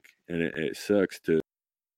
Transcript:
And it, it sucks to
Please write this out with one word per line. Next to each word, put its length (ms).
And 140
it, 160
it 200
sucks 440
to 200